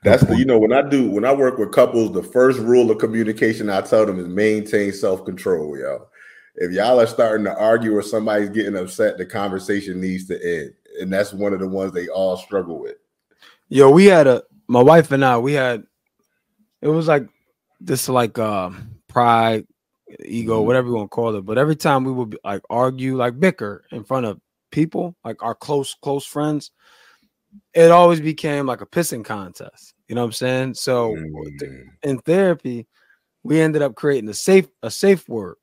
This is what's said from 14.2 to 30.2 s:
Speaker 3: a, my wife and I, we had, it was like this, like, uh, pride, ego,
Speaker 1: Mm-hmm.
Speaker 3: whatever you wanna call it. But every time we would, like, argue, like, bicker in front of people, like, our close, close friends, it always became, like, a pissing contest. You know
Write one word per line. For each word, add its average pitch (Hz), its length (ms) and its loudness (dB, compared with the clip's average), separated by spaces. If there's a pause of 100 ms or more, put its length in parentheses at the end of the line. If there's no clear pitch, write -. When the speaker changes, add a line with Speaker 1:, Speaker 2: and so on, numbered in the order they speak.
Speaker 3:
a, 120 160 2 (240)
my 123 120 4
wife 156 300 8
and 139 140 2
I, 123 140 2
we 131 160 -2
had, 123 300 -2 (960)
it 143 80 -2
was 156 200 0
like 143 200 0 (520)
this, - 280 -4
like, 123 300 0
uh, 104 320 -2 (360)
pride, 113 600 2 (580)
ego, 110 340 -4
Speaker 1:
Mm-hmm. 107 80 0
Speaker 3:
whatever 123 220 0
you 120 60 -4
wanna 104 140 -6
call 117 280 -4
it. 95 80 -8
But 110 140 -4
every 151 180 0
time 135 280 0
we 131 80 -4
would, 120 300 -6
like, 98 280 -8
argue, 131 460 -2
like, 123 220 -4
bicker 143 540 -4
in 117 100 -14
front 127 220 -4
of 101 160 -8 (300)
people, 170 440 -4 (100)
like, 113 180 -12
our 117 120 -6
close, 143 460 -6
close 139 240 -6
friends, 147 460 -6 (1040)
it 165 160 8
always 170 300 6
became, 147 440 -4
like, 120 160 -6
a 101 60 -14
pissing 147 380 -6
contest. 95 680 -14 (160)
You 117 60 -10
know 120 80 -2